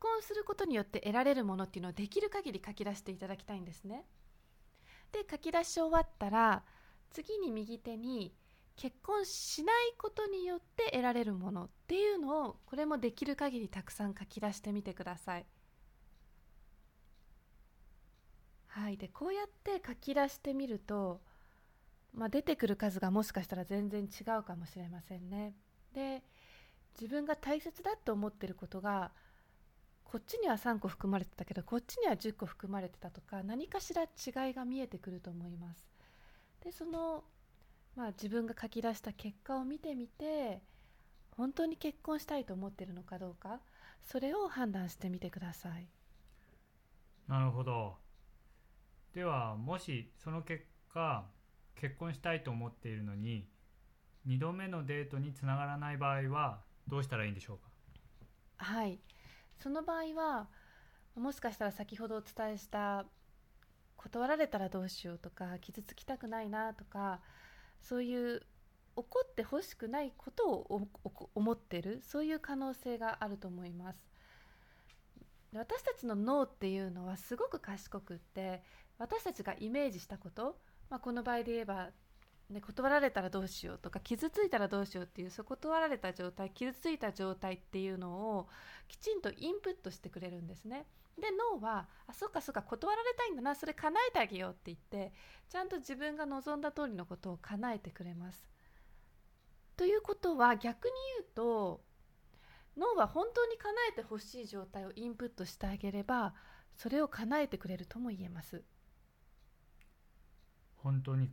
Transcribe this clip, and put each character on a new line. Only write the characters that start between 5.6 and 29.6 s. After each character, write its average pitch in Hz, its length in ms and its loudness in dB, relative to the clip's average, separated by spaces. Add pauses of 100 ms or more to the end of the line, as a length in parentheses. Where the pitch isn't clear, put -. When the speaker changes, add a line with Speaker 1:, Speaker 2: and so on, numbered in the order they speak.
Speaker 1:
し - 160 0
終 320 140 6
わ 330 80 12
っ 320 80 6 (100)
た 202 120 0
ら、 220 340 10 (460)
次 415 280 -4
に 359 120 2
右 220 280 -2
手 226 200 -6
に 226 360 -2 (400)
結 - 280 -4
婚 403 220 2
し - 400 -2
な 415 80 8 (120)
い 480 120 2
こ 415 140 -2
と 427 160 0
に 381 180 0
よ 359 120 0
っ 349 40 -6
て - 300 2
得 254 100 4
ら 247 140 4
れ 240 100 4
る 214 80 2
も 185 180 -2
の 180 140 -2
っ 190 40 -8 (180)
て 339 80 2
い 415 180 6
う 392 80 2
の 285 280 2
を、 - 180 -8
こ 262 100 -8
れ 302 80 2
も 302 140 4
で 233 120 2
き 254 140 -4
る 277 100 2
限 269 260 0
り 208 100 -2
た 190 120 -4
く - 80 -14
さ 208 160 -2
ん 196 80 0
書 196 120 -8
き - 120 -12
出 208 140 2
し - 80 -10
て 208 120 -2
み 202 100 0
て 196 100 -4
く 185 100 -8
だ 180 140 -6
さ 180 220 -4
い。 180 80 -10 (3250)
は 208 240 -4
い。 196 80 -4
で、 196 100 -6
こ - 200 -4
う 381 40 0
や 403 120 0
っ 403 40 -4 (160)
て 392 220 0
書 247 80 -6
き 269 180 -4
出 277 160 4
し 277 80 -8
て 285 160 -2
み 269 140 0
る 220 120 -2
と、 196 440 -2 (880)
ま 226 140 -2
あ、 - 20 -2
出 277 140 4
て 320 120 6
く 240 120 4
る 202 100 4
数 190 240 2
が 185 100 6
も 208 120 8
し 214 100 -4
か 190 100 0
し - 40 -6
た 196 100 -4
ら 180 80 -2
全 202 240 0
然 208 160 0
違 202 200 -8 (140)
う 208 40 0
か 180 140 -8
も 170 100 -6
し - 120 -12
れ 175 120 -6
ま 175 100 -8
せ 185 160 -10
ん 180 140 -10
ね。 202 240 -4 (400)
で、 269 280 -2 (800)
自 226 80 -4
分 294 160 0
が 302 100 2
大 302 280 0
切 339 200 -8
だ 403 140 0
と - 160 0
思 208 160 2
っ - 20 -2
て - 160 -6
る 185 80 -6
こ - 120 -10
と 185 160 -6
が、 196 300 0 (920)